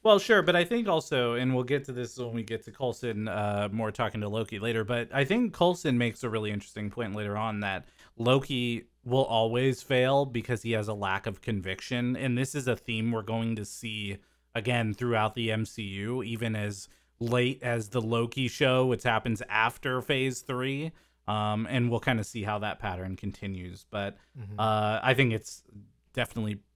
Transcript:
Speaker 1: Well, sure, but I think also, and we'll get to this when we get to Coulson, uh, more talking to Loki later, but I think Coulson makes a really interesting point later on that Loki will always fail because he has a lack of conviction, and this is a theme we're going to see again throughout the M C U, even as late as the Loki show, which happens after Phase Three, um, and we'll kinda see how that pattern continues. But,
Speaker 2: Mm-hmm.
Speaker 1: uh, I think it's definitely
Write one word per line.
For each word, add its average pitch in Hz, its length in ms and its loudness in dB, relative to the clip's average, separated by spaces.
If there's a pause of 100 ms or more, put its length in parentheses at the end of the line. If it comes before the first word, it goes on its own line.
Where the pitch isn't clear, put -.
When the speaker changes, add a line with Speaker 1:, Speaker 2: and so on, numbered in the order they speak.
Speaker 1:
Well, 208 100 10
sure, 202 220 6
but 170 160 4
I 175 80 4
think 233 240 -2
also, 135 460 2
and 127 200 2
we'll 127 100 0
get 135 200 0
to 135 80 -10
this 123 240 -8
when 120 160 -6
we 117 100 -4
get 110 220 -6
to 113 80 -16
Coulson, 110 560 -4
uh, 104 420 0
more 107 220 -2
talking 107 300 -4
to 104 80 -4
Loki 107 280 -4
later, 113 240 -2
but 117 300 -2
I 135 140 2
think 233 260 0
Coulson 170 460 2
makes 120 260 -2
a 117 60 -2
really 107 200 -2
interesting 104 380 -6
point 104 260 -6
later 104 220 -4
on 107 240 -2
that 98 300 -4 (260)
Loki 123 680 2 (180)
will 127 220 4
always 117 560 2
fail 135 420 4
because 117 380 -4
he 113 100 -2
has 107 160 0
a 107 60 -2
lack 98 320 -2
of 101 160 -6
conviction, 120 760 -2
and 123 220 0
this 131 160 -2
is 135 140 -4
a 120 60 4
theme 113 380 -2
we're 113 80 0
going 113 360 -2
to 104 100 -6
see 107 500 -8 (380)
again 117 400 0
throughout 110 400 0
the 113 180 0
M 110 140 0
C - 160 -10
U, 104 400 -4
even 113 340 -4
as 104 320 -6 (320)
late 123 420 2
as 117 280 -2
the 123 100 0
Loki 117 480 0
show, 131 380 4
which 123 160 2
happens 113 480 2
after 120 500 2
Phase 131 400 0
Three, 135 500 -4 (360)
um, 107 420 0
and 120 220 2
we'll 117 100 0
kinda 113 240 0
see 107 200 -8
how 104 160 -2
that 104 180 -4
pattern 92 360 -6
continues. 92 760 -8
But, 101 260 -6 (240)
Speaker 2:
Mm-hmm. 104 180 -12
Speaker 1:
uh, 107 440 2
I 131 100 4
think 127 220 4
it's - 300 -8 (500)
definitely 107 460 -2 (160)